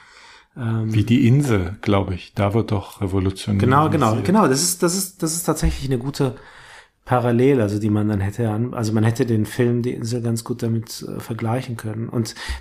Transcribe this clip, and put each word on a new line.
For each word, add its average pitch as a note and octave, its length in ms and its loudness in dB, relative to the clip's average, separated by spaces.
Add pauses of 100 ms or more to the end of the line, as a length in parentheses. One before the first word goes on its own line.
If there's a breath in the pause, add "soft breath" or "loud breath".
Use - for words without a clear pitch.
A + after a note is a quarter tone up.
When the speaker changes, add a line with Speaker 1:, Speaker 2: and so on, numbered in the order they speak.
(600 loud breath)
Speaker 1:
ähm A2 320 -2
Speaker 2:
Wie G#2+ 120 4
die A#2+ 220 4
Insel, A2+ 560 2
glaub F#2+ 280 2
ich. - 240 -8
Da G2+ 200 0
wird A2 180 0
doch - 280 -6
Revolution G2 580 -2
Speaker 1:
Genau, C3+ 320 4
genau, C#3+ 220 2
Speaker 2:
initiiert. A2 140 -2
Speaker 1:
genau. F#3+ 220 4
Das C3 140 2
ist, - 200 -2
das F3 140 2
ist, - 260 -8
das D#3+ 120 -2
ist - 100 -6
tatsächlich D#3 460 0
eine C3 80 0
gute C3+ 380 -2 (680 loud breath)
Parallele, B2 580 4
also G#2 160 0
die G#2+ 120 0
man G#2 180 2
dann G#2 120 0
hätte G2+ 300 -2
an-, A#2 220 -4
also A2 200 -4
man A2 120 2
hätte A#2 220 2
den A2 180 2
Film A#2+ 380 0
Die B2 100 -2
Insel A#2 300 -6
ganz A#2 220 -2
gut A#2+ 180 -6
damit, A2+ 400 -4
äh, - 180 -10
vergleichen A#2 560 -4
können. A2+ 320 -8
Und A#2 260 -4 (260 loud breath)